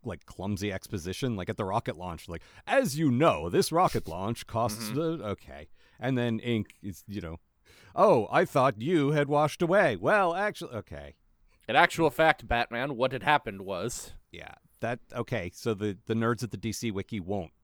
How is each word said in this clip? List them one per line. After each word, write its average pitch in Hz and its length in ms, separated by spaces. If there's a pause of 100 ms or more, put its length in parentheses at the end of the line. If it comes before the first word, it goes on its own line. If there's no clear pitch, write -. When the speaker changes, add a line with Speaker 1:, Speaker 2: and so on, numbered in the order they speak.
Speaker 1:
like, 90 240
clumsy 98 460
exposition, 95 640
like 90 120
at 107 80
the 107 80
rocket 101 320
launch, 85 320
like, 85 140 (240)
"As 208 320
you 151 140
know, 117 360
this 165 220
rocket 160 380
launch 95 400
costs 113 380
Speaker 2:
Mm-hmm. 117 100
Speaker 1:
the," 160 320
okay. 76 400 (320)
And 131 160
then 120 220
Ink 110 420
is, 98 280
you 101 120
know, 80 200 (560)
"Oh, 156 340
I 156 140
thought 127 360
you 143 300
had 147 180
washed 147 340
away. 170 340
Well, 170 360
actually," 190 440
okay. 71 400 (520)
Speaker 2:
In 110 60
actual 160 360
fact, 156 360
Batman, 120 500
what 127 140
had 131 140
happened 113 380
was 95 500 (180)
Speaker 1:
Yeah, - 240 (240)
that, 120 220 (120)
okay, 113 400
so 113 220
the, 101 320
the 113 80
nerds 113 300
at 110 80
the 110 40
D 107 140
C 110 220
Wiki 98 260
won't 92 320 (140)